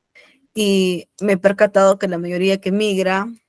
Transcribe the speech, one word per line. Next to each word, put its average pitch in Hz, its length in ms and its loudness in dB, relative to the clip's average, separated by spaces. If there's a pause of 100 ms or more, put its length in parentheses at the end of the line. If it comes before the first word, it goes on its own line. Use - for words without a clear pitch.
(600)
Y 190 460 0 (140)
me 202 120 0
he 185 40 0
percatado 196 600 2
que 190 120 -4
la 175 80 -6
mayoría 180 420 -2
que 190 140 -4
migra, 196 560 -2 (200)